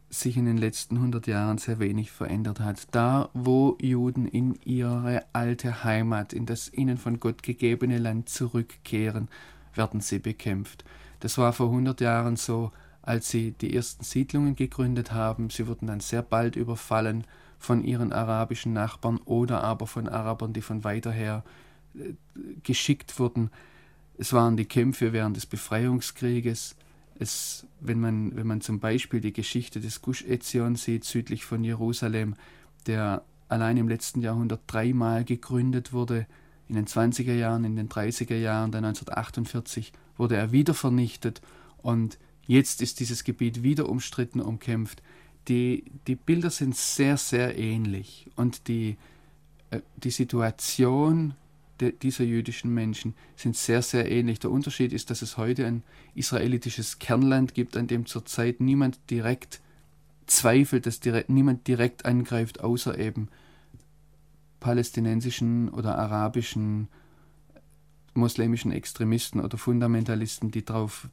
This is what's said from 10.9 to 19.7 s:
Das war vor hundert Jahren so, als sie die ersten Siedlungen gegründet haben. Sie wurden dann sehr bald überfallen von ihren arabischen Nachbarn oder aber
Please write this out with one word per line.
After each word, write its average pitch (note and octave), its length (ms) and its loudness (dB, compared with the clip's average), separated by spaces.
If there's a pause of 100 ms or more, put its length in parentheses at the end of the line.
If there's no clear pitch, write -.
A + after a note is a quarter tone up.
Das - 160 -4
war A#2+ 160 6
vor A#2+ 160 2
hundert B2 320 2
Jahren A#2 360 2
so, A2+ 360 -2 (300)
als A2+ 260 -2
sie A2+ 220 0
die - 240 -4
ersten - 300 -4
Siedlungen C#3 520 0
gegründet B2 560 -2
haben. A2 380 -2
Sie A2+ 160 -4
wurden A2+ 200 -6
dann G#2+ 140 -4
sehr A#2 220 -2
bald A2+ 340 0
überfallen A2+ 680 -2 (340)
von - 260 2
ihren A#2 260 0
arabischen A2+ 600 -2
Nachbarn A2+ 540 -2
oder A#2 360 2
aber A2 240 -2